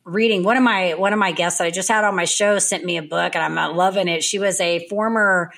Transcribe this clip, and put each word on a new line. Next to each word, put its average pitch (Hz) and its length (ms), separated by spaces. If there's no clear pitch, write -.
reading. 196 400
One 226 140
of 254 60
my, 185 320
one 196 180
of 214 60
my 190 120
guests 175 280
that 175 60
I 170 60
just 190 180
had 220 140
on 202 120
my 175 100
show 202 340
sent 170 240
me 175 140
a 160 60
book, 175 320
and 160 80
I'm, 160 140
uh, 160 160
loving 185 360
it. 165 120
She 202 160
was 190 220
a 170 300
former, 208 680